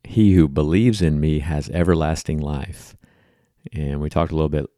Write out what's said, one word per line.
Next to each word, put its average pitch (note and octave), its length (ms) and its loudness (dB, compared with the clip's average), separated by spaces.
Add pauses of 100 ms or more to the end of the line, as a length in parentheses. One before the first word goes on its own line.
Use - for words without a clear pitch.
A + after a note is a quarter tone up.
he G#2 300 4
who D#2+ 160 6
believes F2+ 520 0
in D2+ 200 2
me D2+ 180 0
has D2+ 300 -4
everlasting D#2+ 720 0
life." D2 560 -10 (760)
And C#2+ 280 -6
we D2+ 80 -6
talked E2+ 220 -2
a D#2+ 40 -4
little D#2 140 0
bit D2 180 -4 (100)